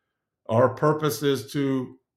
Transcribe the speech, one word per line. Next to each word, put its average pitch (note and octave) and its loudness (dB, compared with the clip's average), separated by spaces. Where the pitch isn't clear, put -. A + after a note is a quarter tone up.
Our A#2+ 4
purpose D3+ 0
is C#3 -2
to C3+ -4